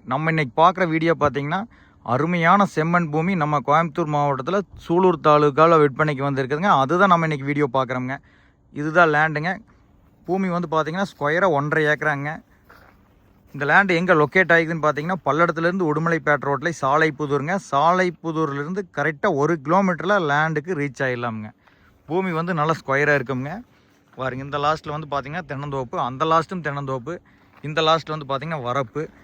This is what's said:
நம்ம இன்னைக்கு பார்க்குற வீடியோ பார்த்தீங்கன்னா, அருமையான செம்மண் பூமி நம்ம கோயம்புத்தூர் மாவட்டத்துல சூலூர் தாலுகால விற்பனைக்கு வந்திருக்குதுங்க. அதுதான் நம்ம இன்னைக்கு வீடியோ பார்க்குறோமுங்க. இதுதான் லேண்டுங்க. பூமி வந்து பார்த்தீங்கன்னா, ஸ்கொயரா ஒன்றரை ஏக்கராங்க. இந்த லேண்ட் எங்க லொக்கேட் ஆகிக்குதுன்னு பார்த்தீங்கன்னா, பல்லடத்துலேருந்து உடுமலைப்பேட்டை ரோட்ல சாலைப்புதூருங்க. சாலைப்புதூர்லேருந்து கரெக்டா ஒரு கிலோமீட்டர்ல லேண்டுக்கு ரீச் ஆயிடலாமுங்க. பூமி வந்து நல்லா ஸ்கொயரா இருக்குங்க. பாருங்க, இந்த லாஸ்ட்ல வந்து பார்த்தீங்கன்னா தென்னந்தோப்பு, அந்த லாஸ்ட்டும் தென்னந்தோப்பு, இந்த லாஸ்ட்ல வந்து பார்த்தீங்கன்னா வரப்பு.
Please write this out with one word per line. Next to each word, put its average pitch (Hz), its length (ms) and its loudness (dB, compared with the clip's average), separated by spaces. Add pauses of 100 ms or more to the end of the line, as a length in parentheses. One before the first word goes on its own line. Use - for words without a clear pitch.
நம்ம 147 240 -2
இன்னைக்கு 156 320 0
பார்க்குற 180 260 4
வீடியோ 160 320 0
பார்த்தீங்கன்னா, 147 440 -2 (400)
அருமையான 170 640 2 (100)
செம்மண் 165 360 0
பூமி 165 240 0
நம்ம 151 320 0
கோயம்புத்தூர் 156 420 0
மாவட்டத்துல 147 520 -2 (160)
சூலூர் 175 460 2
தாலுகால 151 540 6
விற்பனைக்கு 147 460 2
வந்திருக்குதுங்க. 143 560 0
அதுதான் 175 280 2
நம்ம 170 180 4
இன்னைக்கு 143 200 -4
வீடியோ 143 280 0
பார்க்குறோமுங்க. 131 440 -2 (560)
இதுதான் 160 360 4
லேண்டுங்க. 156 500 0 (680)
பூமி 185 240 -2
வந்து 175 220 -2
பார்த்தீங்கன்னா, 160 320 0 (140)
ஸ்கொயரா 165 320 2
ஒன்றரை 151 360 0
ஏக்கராங்க. 147 580 -2 (1120)
இந்த 143 120 -6
லேண்ட் 185 260 4
எங்க 180 220 2
லொக்கேட் 160 400 4
ஆகிக்குதுன்னு 160 340 0
பார்த்தீங்கன்னா, 151 380 -2
பல்லடத்துலேருந்து 170 680 0
உடுமலைப்பேட்டை 151 560 0
ரோட்ல 143 220 -2 (100)
சாலைப்புதூருங்க. 147 800 0 (120)
சாலைப்புதூர்லேருந்து 160 1080 -2 (140)
கரெக்டா 156 380 -2
ஒரு 151 300 0
கிலோமீட்டர்ல 180 580 2
லேண்டுக்கு 156 520 -2
ரீச் 143 300 -4
ஆயிடலாமுங்க. 120 480 -6 (540)
பூமி 180 260 -2
வந்து 170 220 -4
நல்லா 156 200 0 (120)
ஸ்கொயரா 143 360 2
இருக்குங்க. 139 400 -6 (540)
பாருங்க, 131 280 -8
இந்த 143 140 -8
லாஸ்ட்ல 151 320 0
வந்து 151 180 -8
பார்த்தீங்கன்னா 143 400 -6
தென்னந்தோப்பு, 139 480 -6
அந்த 131 300 -2
லாஸ்ட்டும் 165 400 0
தென்னந்தோப்பு, 139 480 -6 (480)
இந்த 151 200 -4
லாஸ்ட்ல 156 360 0
வந்து 147 80 -10
பார்த்தீங்கன்னா 139 360 -6
வரப்பு. 131 460 -4 (160)